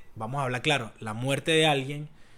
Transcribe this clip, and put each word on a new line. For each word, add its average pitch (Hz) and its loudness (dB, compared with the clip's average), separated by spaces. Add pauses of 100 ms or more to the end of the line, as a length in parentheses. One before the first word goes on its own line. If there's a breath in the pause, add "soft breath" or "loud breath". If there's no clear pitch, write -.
(160)
vamos 117 -6
a 135 0
hablar 127 -2
claro, 131 2 (100)
la 110 -6
muerte 135 -2
de 156 6
alguien, 147 0 (300 soft breath)